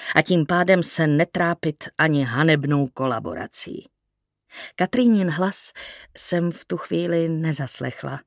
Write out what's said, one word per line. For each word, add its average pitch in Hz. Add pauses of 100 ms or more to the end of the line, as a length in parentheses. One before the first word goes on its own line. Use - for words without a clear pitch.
(140)
a 156
tím 165
pádem 180
se 160
netrápit 165 (140)
ani 151
hanebnou 143
kolaborací. 113 (880)
Katrínin 208
hlas 185 (440)
jsem 175
v -
tu 180
chvíli 170
nezaslechla. 143